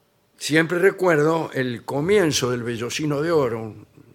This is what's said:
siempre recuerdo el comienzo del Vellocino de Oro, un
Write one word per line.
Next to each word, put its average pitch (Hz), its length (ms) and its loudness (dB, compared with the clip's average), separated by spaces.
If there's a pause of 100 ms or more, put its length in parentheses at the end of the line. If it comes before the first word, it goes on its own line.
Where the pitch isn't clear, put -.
(380)
siempre 165 420 0
recuerdo 165 760 2
el 127 320 -4
comienzo 147 640 0
del 123 120 -4
Vellocino 120 580 -4
de 165 100 -2
Oro, 120 320 0
un 104 240 -14 (280)